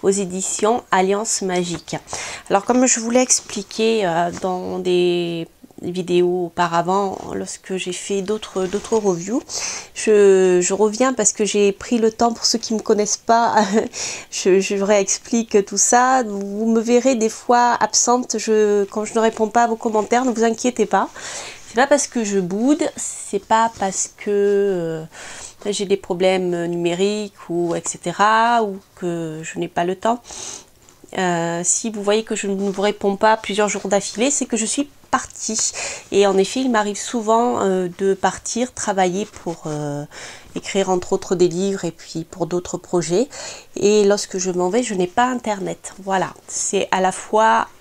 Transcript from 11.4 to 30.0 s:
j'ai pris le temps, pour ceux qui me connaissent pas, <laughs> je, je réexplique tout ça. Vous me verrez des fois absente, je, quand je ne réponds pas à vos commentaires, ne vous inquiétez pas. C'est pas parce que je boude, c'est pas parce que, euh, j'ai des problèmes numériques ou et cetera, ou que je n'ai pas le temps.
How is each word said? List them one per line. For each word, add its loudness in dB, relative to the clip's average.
j'ai 4
pris -2
le 4
temps, 2
pour -6
ceux 2
qui -4
me 0
connaissent 2
pas, 2
<laughs> -10
je, 4
je -2
réexplique 2
tout -8
ça. 4
Vous -4
me 4
verrez 4
des 0
fois 2
absente, 0
je, 2
quand -6
je -12
ne 4
réponds 2
pas 4
à 2
vos 0
commentaires, 0
ne 2
vous 0
inquiétez 0
pas. 0
C'est -6
pas 4
parce 2
que -4
je 0
boude, 2
c'est -8
pas 2
parce -4
que, -6
euh, 0
j'ai -4
des 2
problèmes 0
numériques -2
ou 0
et -4
cetera, 2
ou -6
que -6
je -12
n'ai -4
pas -4
le -2
temps. -2